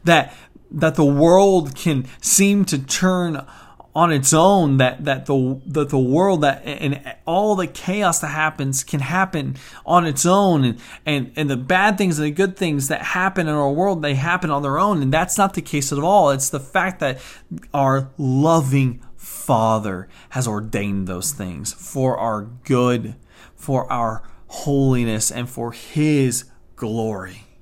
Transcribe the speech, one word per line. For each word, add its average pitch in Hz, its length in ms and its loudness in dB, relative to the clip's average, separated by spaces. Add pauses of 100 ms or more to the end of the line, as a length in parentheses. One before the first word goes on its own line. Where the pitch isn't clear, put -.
that, 165 280 4 (380)
that 135 240 0
the 151 80 4
world 165 720 4
can 135 300 -2 (160)
seem 202 420 2
to 147 180 -2
turn 170 640 -2 (500)
on 165 160 4
its 139 220 2
own, 165 440 6
that, 127 280 2
that 135 220 -4
the, 131 400 0
that 143 220 -2
the 139 100 0
world, 160 420 2
that, 139 240 0
and 143 500 -6 (120)
all 202 280 2
the 180 120 -2
chaos 185 540 -2
that 151 80 -8
happens 147 540 -4
can - 160 -4
happen 151 560 -4 (300)
on 170 180 4
its 151 220 -2
own, 180 380 4
and, 117 160 0 (260)
and, 143 300 -2
and 151 120 -2
the 139 80 -2
bad 185 400 2
things 185 220 0
and 151 80 0
the 147 60 -2
good 190 260 -2
things 147 300 -2
that - 160 -4
happen 185 440 -2
in 151 60 -2
our 143 180 0
world, 175 300 0
they 147 140 0
happen 170 340 0
on 143 140 0
their 143 160 -2
own, 185 240 2
and 135 100 2
that's 160 240 0
not 196 160 2
the 170 80 -4
case 143 300 -4
at 139 80 -2
all. 170 320 4
It's 135 180 -2
the 143 100 -6
fact 185 420 -4
that 131 200 -4 (500)
our 135 460 0
loving 139 840 2 (160)
Father 110 920 -2 (200)
has 127 180 -4
ordained 104 600 -4
those 92 240 -6
things 92 400 -10
for - 460 -4
our 107 240 -4
good, 123 760 -2 (400)
for - 380 -4
our 113 340 -4 (200)
holiness, 127 840 0
and 120 180 -8
for 117 240 -10
his 143 760 0 (300)
glory. 107 680 -6 (180)